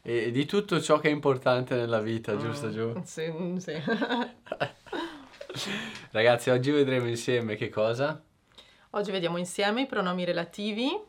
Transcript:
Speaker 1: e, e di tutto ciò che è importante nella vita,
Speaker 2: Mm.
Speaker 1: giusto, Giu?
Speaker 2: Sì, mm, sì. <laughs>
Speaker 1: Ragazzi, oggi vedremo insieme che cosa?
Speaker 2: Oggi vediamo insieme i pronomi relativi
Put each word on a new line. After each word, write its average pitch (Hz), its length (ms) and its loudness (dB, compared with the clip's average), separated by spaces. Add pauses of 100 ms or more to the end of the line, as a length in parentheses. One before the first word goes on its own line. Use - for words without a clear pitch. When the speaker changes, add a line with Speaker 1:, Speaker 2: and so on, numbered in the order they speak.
Speaker 1:
e, 117 240 0
e 117 60 0
di 139 160 0
tutto 202 340 2
ciò 151 200 4
che 156 80 2
è - 20 6
importante 131 640 2
nella 117 260 2
vita, 113 320 -2
Speaker 2:
Mm. 104 60 0
Speaker 1:
giusto, 113 340 -4
Giu? 113 320 -2
Speaker 2:
Sì, 165 260 -6
mm, 175 260 -4
sì. 165 200 -6
<laughs> 151 80 -6 (2250)
Speaker 1:
Ragazzi, 120 360 4
oggi 127 220 4
vedremo 131 380 4
insieme 117 480 0
che 110 120 -4
cosa? 123 540 0 (680)
Speaker 2:
Oggi 208 180 -2
vediamo 175 260 -2
insieme 202 460 0
i 269 40 0
pronomi 180 380 0
relativi 208 760 -2 (100)